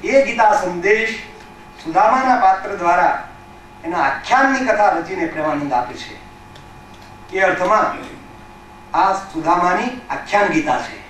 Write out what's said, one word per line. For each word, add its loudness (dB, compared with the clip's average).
એ 4
ગીતા 4
સંદેશ 0
સુદામાના 2
પાત્ર 2
દ્વારા 0
એના -4
આખ્યાનની 0
કથા 2
રચીને -2
પ્રેમાનંદ -4
આપે -2
છે. -14
એ -2
અર્થમાં 2
આ 2
સુદામાની -2
આખ્યાન 0
ગીતા 0
છે. -14